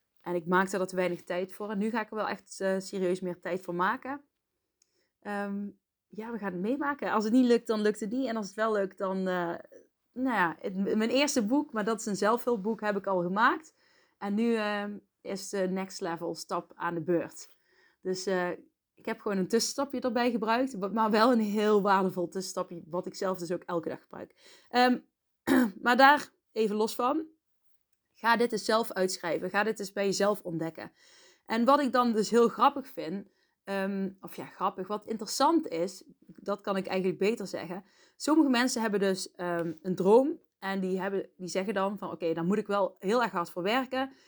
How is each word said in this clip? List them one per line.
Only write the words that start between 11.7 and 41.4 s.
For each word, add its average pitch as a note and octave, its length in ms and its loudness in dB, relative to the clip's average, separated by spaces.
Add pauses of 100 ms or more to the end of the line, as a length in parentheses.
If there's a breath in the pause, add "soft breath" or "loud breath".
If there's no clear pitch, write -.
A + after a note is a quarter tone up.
maar G#3+ 120 -2
dat A3 160 -2
is - 60 -8
een G3+ 100 -2
zelfhulpboek, A3 640 0
heb G#3 160 0
ik G3 100 -6
al F#3+ 160 2
gemaakt. G#3+ 520 0 (440 soft breath)
En G3+ 160 -4
nu, A#3 200 2
ehm, G#3 440 -4 (220)
is - 280 -8
de F#3+ 200 0
next F#3+ 320 -4
level E3+ 340 -6
stap F3 400 -8
aan E3+ 200 -4
de E3 80 -4
beurt. - 460 -2 (520 soft breath)
Dus, F#3 260 -6
eh, F3+ 240 0 (440)
ik - 100 -20
heb A3 160 -6
gewoon G3+ 180 -2
een F3+ 100 0
tussenstapje B3 520 -2
erbij B3 300 0
gebruikt. A#3 440 0
wa-, G3 140 -4
maar A3 220 2
wel A3+ 220 6
een A3+ 80 4
heel G#3 420 2
waardevol F#3 460 2
tussenstapje, F3+ 580 -8
wat F3 200 -6
ik F#3+ 80 -10
zelf F#3+ 240 -2
dus E3+ 140 -6
ook E3+ 100 -4
elke E3+ 260 -4
dag - 120 -8
gebruik. - 340 -14 (340 loud breath)
Ehm, B3 300 4 (460)
<clears throat> B3+ 280 4 (100)
maar A#3+ 140 4
daar C4+ 340 6 (220)
even G#3+ 240 0
los G#3+ 180 0
van. D4 320 0 (880)
Ga A#3 220 4
dit A#3+ 160 2
eens G#3 120 -4
zelf A3+ 280 2
uitschrijven. F#3 580 -2
Ga G3+ 120 2
dit G#3+ 180 -4
eens G3 120 -10
bij G3+ 120 -2
jezelf G3 380 0
ontdekken. E3 500 -8 (540 soft breath)
En A3+ 180 0
wat C#4 160 6
ik B3+ 120 0
dan A#3+ 200 2
dus G#3 180 0
heel A#3 180 6
grappig C4+ 380 2
vind, E3+ 420 -8 (360)
ehm, G3 460 -2 (100)
of - 160 -18
ja, D#3+ 80 -10
grappig, F#3 420 -6
wat G#3 200 -8
interessant C4+ 640 0
is, F3 360 -4 (220)
dat - 340 -6
kan G3+ 160 -2
ik F#3+ 100 -2
eigenlijk F#3 320 -2
beter G3+ 280 0
zeggen. F3+ 380 -8 (320 soft breath)
Sommige D4+ 320 4
mensen B3 320 2
hebben G#3 200 2
dus, F#3+ 320 0
ehm, E3+ 400 -2 (100)
een F#3 120 -2
droom A#3+ 440 6 (200)
en G3 220 -4
die F#3 200 -2
hebben, G3 360 -4
die F#3 120 -10